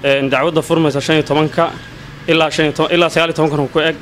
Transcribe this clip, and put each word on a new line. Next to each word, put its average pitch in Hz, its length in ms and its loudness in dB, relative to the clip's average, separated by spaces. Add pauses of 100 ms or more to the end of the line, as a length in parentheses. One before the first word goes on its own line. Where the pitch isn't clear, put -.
Een, 139 260 2
dacwadda 151 320 2
furmaysa 151 380 2
shan 160 160 2
iyo 151 80 2
tobanka 156 460 0 (560)
ilaa 160 240 2
shan 156 160 0
iyo 143 60 0
toban, 156 220 0
ilaa 170 160 4
sagaal 165 200 0
iyo - 60 -4
tobankan 147 320 0
ku 165 120 -2
eg. 160 220 0